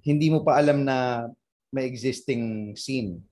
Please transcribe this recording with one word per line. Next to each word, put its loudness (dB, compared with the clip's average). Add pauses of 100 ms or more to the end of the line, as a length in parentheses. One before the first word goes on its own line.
hindi 2
mo 4
pa 4
alam 4
na -2 (400)
may -4
existing -4
scene. -6 (100)